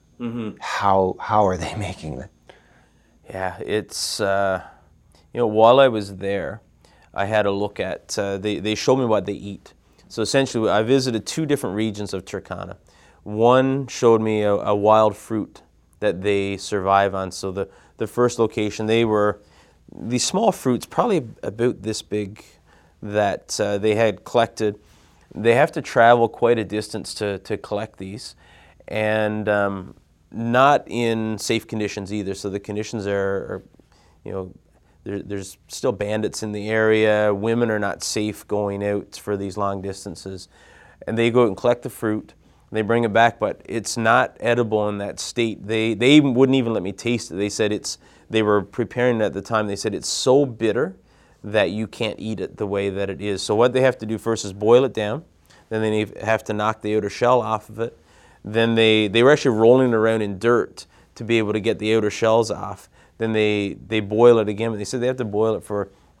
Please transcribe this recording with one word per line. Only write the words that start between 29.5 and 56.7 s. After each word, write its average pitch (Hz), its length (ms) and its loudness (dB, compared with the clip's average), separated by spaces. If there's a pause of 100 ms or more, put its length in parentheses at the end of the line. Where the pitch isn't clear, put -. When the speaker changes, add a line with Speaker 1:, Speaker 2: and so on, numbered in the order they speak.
Speaker 1:
not 123 560 2
in 110 500 -2
safe 110 300 -4
conditions 101 440 -6
either. 98 220 -4
So 98 160 -8
the 98 100 -6
conditions 104 460 -8
are, 101 80 -2
are, 98 500 -4 (600)
you 104 60 -10
know, 95 220 -10 (500)
there, 101 180 -8
there's 98 360 -10 (100)
still - 240 -4
bandits 107 520 -4
in 107 100 -6
the 104 160 -8
area. 110 640 4
Women 113 360 0
are 107 100 -2
not 101 240 -4
safe 107 440 -6
going 101 360 -4
out 101 320 -4
for 104 220 -6
these 98 200 -8
long 98 240 -4
distances. 95 640 -12 (580)
And 113 120 -4
they 117 120 4
go 120 140 6
out 110 60 4
and 95 80 -4
collect 120 260 0
the 127 60 -10
fruit, 107 440 -6 (360)
and 107 80 -8
they 110 40 0
bring 113 220 2
it 107 100 0
back, 113 240 4
but - 280 -4
it's - 320 -8
not 117 420 2
edible 110 500 0
in 104 100 -4
that 101 200 -8
state. 110 480 -4
They, 110 260 0
they 123 280 6
wouldn't 131 340 4
even 117 180 0
let 98 100 -2
me 98 100 -6
taste 117 380 -4
it. 80 40 -8
They 101 140 -2
said 104 220 -2
it's, - 260 -6 (320)
they 110 120 0
were 104 220 2
preparing 123 560 -2
it 110 60 2
at 95 80 -2
the 98 80 -6
time. 107 260 -2
They 101 80 -4
said 101 180 -4
it's - 160 -8
so 139 360 2
bitter 117 500 -2 (480)
that 101 260 0
you 107 160 -4
can't 107 340 -6
eat 107 200 -6
it - 180 -8
the 107 80 -6
way 101 240 -2
that 98 200 -4
it 95 120 -10
is. 104 200 -4
So 110 120 -4
what 120 200 4
they 127 80 2
have 131 160 4
to 113 80 -10
do 110 120 -4
first 113 280 -4
is 98 80 -8
boil 113 320 6
it 123 80 -4
down. 110 320 -4 (420)
Then 110 140 -2
they 107 440 0
have 110 200 0
to 110 80 -4
knock 107 280 -2